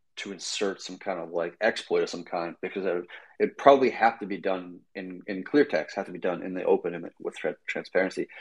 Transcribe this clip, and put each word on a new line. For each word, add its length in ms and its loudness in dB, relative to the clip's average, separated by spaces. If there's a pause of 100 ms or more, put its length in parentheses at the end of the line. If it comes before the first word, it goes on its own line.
(180)
to 140 -10
insert 500 -4
some 160 -12
kind 220 -4
of, 120 -8
like, 300 -2
exploit 420 2
of 60 -2
some 140 -8
kind, 380 -6
because 240 -4
it, 200 0 (340)
it'd 180 0
probably 320 8
have 300 2
to 60 -8
be 120 -6
done 420 -4 (160)
in, 320 -10
in 160 -6
clear 200 4
text, 320 0
have 120 -4
to 40 -12
be 80 -10
done 240 -2
in 100 -6
the 100 -4
open 300 4
and 160 -8 (100)
with 180 -8
tra-, 180 -4 (120)
transparency 600 -2 (140)